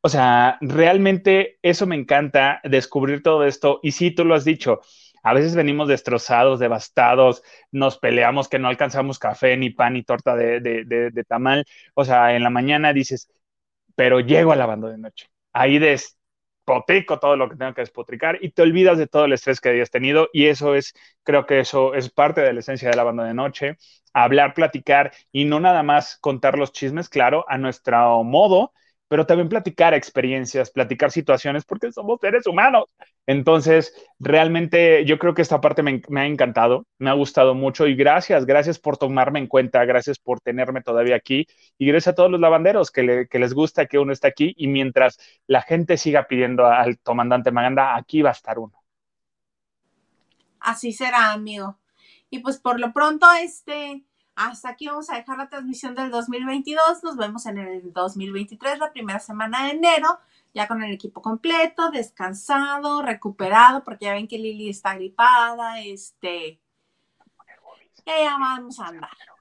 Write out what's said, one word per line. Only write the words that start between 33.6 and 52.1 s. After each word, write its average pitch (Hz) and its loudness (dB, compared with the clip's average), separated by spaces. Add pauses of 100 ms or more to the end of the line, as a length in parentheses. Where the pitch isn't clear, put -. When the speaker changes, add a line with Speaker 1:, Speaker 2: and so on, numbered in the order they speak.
Speaker 1:
realmente 165 4
yo 147 2
creo 175 0
que 165 0
esta 151 0
parte 147 2
me, 131 -2
me 147 -4
ha 139 -2
encantado, 123 0 (120)
me 135 -4
ha 135 2
gustado 135 2
mucho 135 -2
y 139 0
gracias, 143 2
gracias 147 2
por 143 -6
tomarme 135 -2
en 131 -6
cuenta, 123 2
gracias 123 0
por 123 -6
tenerme 127 -6
todavía 120 0
aquí 135 -4 (320)
y 135 -2
gracias 165 2
a - -4
todos 180 4
los 175 -2
lavanderos 165 2
que, 131 -2
le, 123 0
que 127 -4
les 123 -2
gusta 151 -2
que 143 0
uno 139 0
esté 135 -2
aquí 151 -2
y 147 -6
mientras 131 0 (280)
la 131 2
gente 165 -2
siga 147 0
pidiendo 123 2
al 120 2
comandante 120 -2
Maganda, 127 0
aquí 151 -2
va 139 4
a - -6
estar - -10
uno. 110 -16 (1800)
Speaker 2:
Así 226 -6
será, 240 0
amigo. 208 -12 (500)